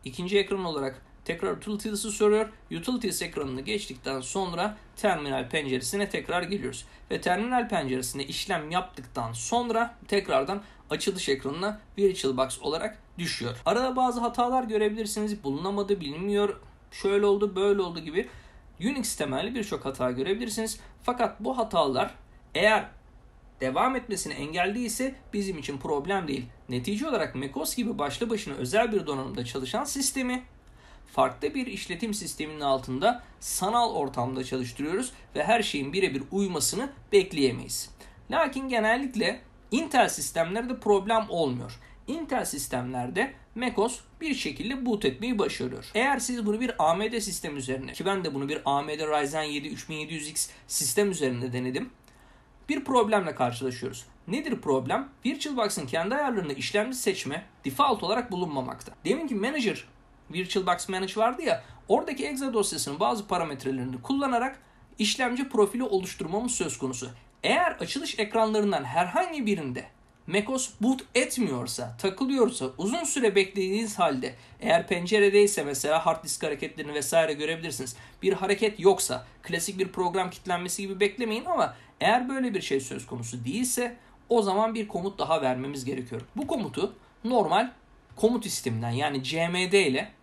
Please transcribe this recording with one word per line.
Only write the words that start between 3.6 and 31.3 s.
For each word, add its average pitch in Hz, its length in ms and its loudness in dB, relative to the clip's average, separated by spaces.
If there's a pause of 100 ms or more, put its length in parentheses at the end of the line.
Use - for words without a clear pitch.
geçtikten 131 600 -6
sonra 190 560 -2 (200)
terminal 143 520 0
penceresine 151 600 0
tekrar 170 340 -2
geliyoruz. - 440 -6 (240)
Ve - 100 -2
terminal 226 480 2
penceresinde 135 580 -2
işlem 160 440 -4
yaptıktan 131 600 -4
sonra 233 680 0 (100)
tekrardan 190 540 2 (280)
açılış 180 380 0
ekranına 156 520 -2 (180)
VirtualBox 135 640 2
olarak 160 400 -4 (160)
düşüyor. 120 380 -4 (100)
Arada 247 300 4
bazı 254 240 2
hatalar 247 440 2
görebilirsiniz. 214 800 0
Bulunamadı, 196 560 0
bilinmiyor, 196 600 0 (300)
şöyle 202 360 2
oldu, 202 300 4
böyle 202 260 4
oldu 170 180 -4
gibi 165 280 -2 (520)
Unix 262 360 -2
temelli 151 380 -2
birçok 202 300 -2
hata 127 260 2
görebilirsiniz. 214 680 0 (220)
Fakat 247 380 2
bu 247 180 0
hatalar 151 560 2 (400)
eğer 208 340 6 (720)
devam 180 360 2
etmesini 208 360 -4
engelliyse 208 840 -2 (180)
bizim 190 260 -2
için 143 200 -6
problem 160 500 0
değil. 131 180 -4 (220)
Netice 202 400 -2
olarak 196 260 -2
macOS 139 420 -4
gibi 233 220 -2
başlı 147 320 -2
başına 202 240 -4
özel 214 380 2
bir 180 140 0
donanımda 131 380 -4
çalışan 135 400 -4
sistemi 254 580 -2 (680)
farklı 131 420 0